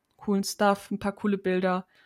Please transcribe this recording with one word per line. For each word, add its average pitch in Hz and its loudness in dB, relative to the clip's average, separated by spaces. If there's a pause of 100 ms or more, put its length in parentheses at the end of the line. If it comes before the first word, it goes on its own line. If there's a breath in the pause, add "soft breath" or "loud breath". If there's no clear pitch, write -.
(180)
coolen 196 0
Stuff, - 0
ein 202 -4
paar 202 -4
coole 202 0
Bilder, 185 0 (180 soft breath)